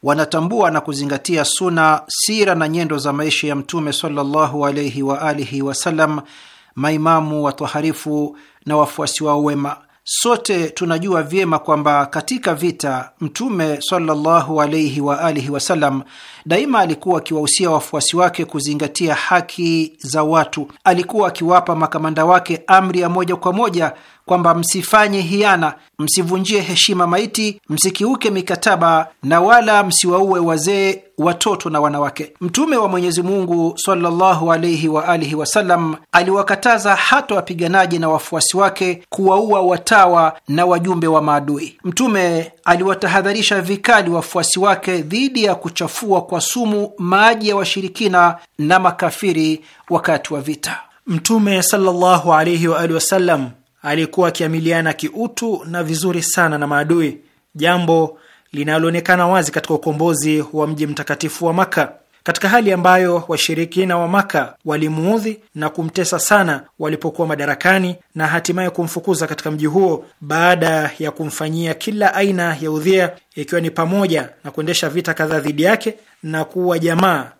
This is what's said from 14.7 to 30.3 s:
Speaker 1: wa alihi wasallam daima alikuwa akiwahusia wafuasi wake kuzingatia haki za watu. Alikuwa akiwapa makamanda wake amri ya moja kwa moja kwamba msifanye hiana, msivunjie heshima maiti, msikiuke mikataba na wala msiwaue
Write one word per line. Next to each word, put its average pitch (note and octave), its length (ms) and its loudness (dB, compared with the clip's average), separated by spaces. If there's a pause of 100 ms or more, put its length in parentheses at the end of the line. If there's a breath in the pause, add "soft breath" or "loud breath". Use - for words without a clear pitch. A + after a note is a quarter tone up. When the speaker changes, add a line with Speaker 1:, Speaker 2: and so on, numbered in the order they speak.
Speaker 1:
wa C#3+ 200 -2
alihi D3 280 -2
wasallam C#3+ 540 -2 (420 loud breath)
daima A3+ 340 2
alikuwa F3 380 0
akiwahusia D#3 520 0
wafuasi D#3 480 -2
wake F3 280 2
kuzingatia D3 720 -2
haki E3 840 0
za D3 240 -2
watu. D#3 440 0 (160)
Alikuwa F3+ 440 2
akiwapa F3 480 2
makamanda D#3 500 0
wake F3+ 420 2
amri F#3 320 4
ya E3+ 100 0
moja F3+ 260 -2
kwa F3+ 180 -2
moja F3+ 400 0 (320 loud breath)
kwamba E3+ 300 4
msifanye G3 680 2
hiana, F3+ 520 2 (260 soft breath)
msivunjie F#3 600 0
heshima F3+ 460 0
maiti, G#3 640 -2
msikiuke G3+ 600 0
mikataba E3+ 800 2 (160)
na D#3+ 180 4
wala G#3+ 420 6
msiwaue F#3 560 2